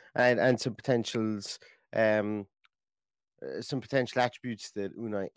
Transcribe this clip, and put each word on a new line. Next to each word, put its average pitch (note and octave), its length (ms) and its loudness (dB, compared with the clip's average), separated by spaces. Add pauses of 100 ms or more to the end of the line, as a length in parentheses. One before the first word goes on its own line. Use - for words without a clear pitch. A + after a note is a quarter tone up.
(160)
and, B2 240 4
and A#2+ 200 4
some A#2+ 140 -4
potentials, A2 880 -2 (360)
um, G#2+ 520 2 (960)
uh, C2+ 180 -8
some C3 180 -4
potential B2 420 0
attributes A#2+ 500 -4
that G2 260 -6
Unai G#2 400 -4